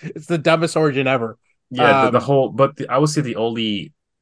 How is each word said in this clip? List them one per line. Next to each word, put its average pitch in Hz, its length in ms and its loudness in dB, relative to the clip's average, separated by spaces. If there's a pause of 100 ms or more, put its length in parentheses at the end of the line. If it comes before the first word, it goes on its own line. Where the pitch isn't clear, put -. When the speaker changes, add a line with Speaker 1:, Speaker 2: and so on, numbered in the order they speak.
Speaker 1:
it's 156 240 -14
the 170 120 -2
dumbest 160 380 0
origin 139 320 0
ever. 117 300 -4 (320)
Speaker 2:
Yeah, 135 360 4
the, 127 60 0
the 120 60 2
Speaker 1:
Um, 113 80 0
Speaker 2:
whole, 135 240 2
but 139 260 0
the, - 140 -10
I 123 80 0
would 151 120 2
say 151 120 -2
the 120 160 -6
only, 110 560 -4 (280)